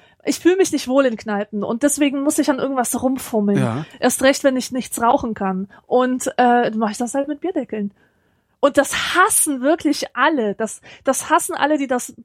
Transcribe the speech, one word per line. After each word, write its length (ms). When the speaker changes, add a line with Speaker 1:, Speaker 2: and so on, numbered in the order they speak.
Speaker 1:
ich 160
fühl 160
mich 160
nicht 160
wohl 180
in 100
Kneipen 460
und 220
deswegen 400
muss 160
ich 100
an 80
irgendwas 420
rumfummeln. 580
Speaker 2:
Ja. 280
Speaker 1:
Erst 240
recht, 180
wenn 140
ich 160
nichts 280
rauchen 340
kann. 340
Und, 400
äh, 100
dann 420
mach 120
ich 80
das 160
halt 140
mit 120
Bierdeckeln. 520
Und 140
das 380
hassen 480
wirklich 520
alle. 400
Das, 280
das 280
hassen 240
alle, 240
die 80
das 260